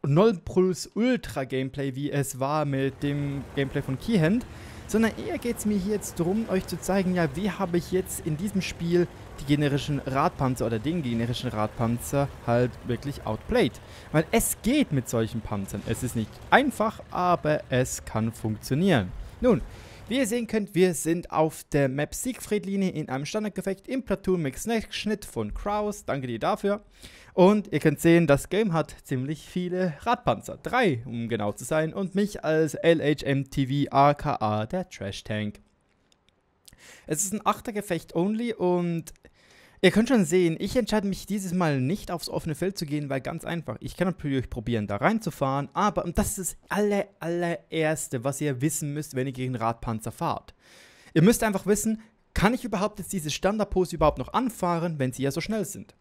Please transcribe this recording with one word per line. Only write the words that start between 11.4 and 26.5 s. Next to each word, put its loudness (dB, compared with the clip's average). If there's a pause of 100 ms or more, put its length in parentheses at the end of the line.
Radpanzer 0 (180)
halt 4 (160)
wirklich -4
outplayed. 0 (400)
Weil 4
es 0
geht 2
mit 0
solchen 0
Panzern. -6
Es -2
ist -4
nicht -2 (200)
einfach, 4 (100)
aber 0
es 0
kann -2
funktionieren. 0 (300)
Nun, 4 (460)
wie -2
ihr 2
sehen -2
könnt, -4
wir 6
sind -2
auf 0
der 4
Map -4
Siegfried-Linie -2
in -6
einem -4
Standardgefecht -4
im -4
Platoon 0
mit -2 (360)
Schnitt -4
von -6
Kraus. -4
Danke -4
dir -4
dafür. 0 (480)